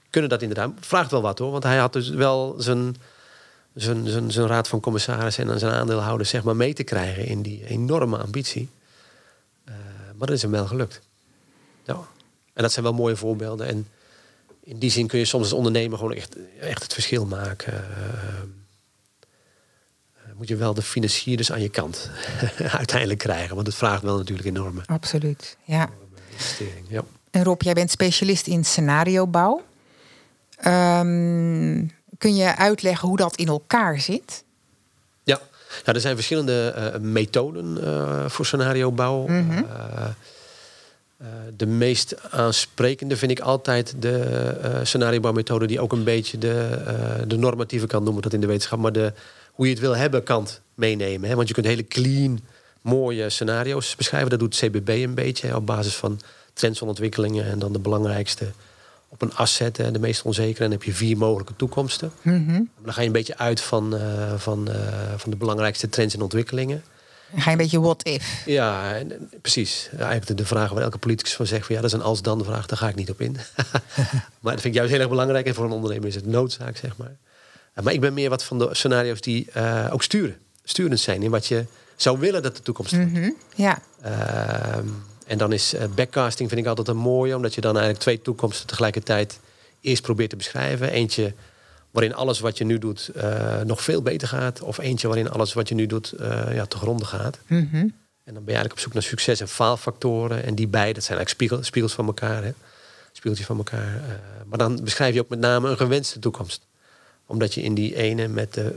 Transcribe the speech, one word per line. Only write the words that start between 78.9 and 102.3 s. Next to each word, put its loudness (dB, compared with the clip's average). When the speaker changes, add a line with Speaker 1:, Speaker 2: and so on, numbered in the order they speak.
Speaker 1:
die, -2
eh, 0
ook 0
sturen, 0
sturend 0
zijn 0
in 2
wat 0
je 0
zou 2
willen 2
dat -4
de -18
toekomst -4
wordt. 4
Speaker 2:
Mhm, 0
ja. 2
Speaker 1:
Ehm, -2
en -4
dan 2
is, 0
eh, -2
backcasting 0
vind 0
ik 0
altijd 0
een 2
mooie, 2
omdat -2
je -4
dan 2
eigenlijk 2
twee 2
toekomsten -2
tegelijkertijd 0
eerst 0
probeert 0
te -10
beschrijven. -2
Eentje 0
waarin 2
alles 0
wat -2
je -2
nu 2
doet, -6
eh, -2
nog -2
veel 2
beter -2
gaat. -4
Of -8
eentje -2
waarin 0
alles 0
wat -2
je -2
nu 2
doet, -4
eh, -4
ja, -2
te -8
gronde -2
gaat. -6
Speaker 2:
Mhm. 2
Speaker 1:
En -16
dan -14
ben -4
je 2
eigenlijk 0
op -14
zoek -6
naar 0
succes- 0
en -6
faalfactoren. 0
En -2
die 0
beide, 2
dat -6
zijn -2
eigenlijk -2
spiegel-, -2
spiegels 0
van -2
elkaar, -2